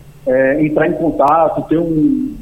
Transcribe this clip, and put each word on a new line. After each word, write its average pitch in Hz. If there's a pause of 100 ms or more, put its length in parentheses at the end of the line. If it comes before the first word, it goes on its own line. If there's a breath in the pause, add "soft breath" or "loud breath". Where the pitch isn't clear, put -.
(260)
é, 135
entrar 151
em 175
contato, 151
ter 156
um, 156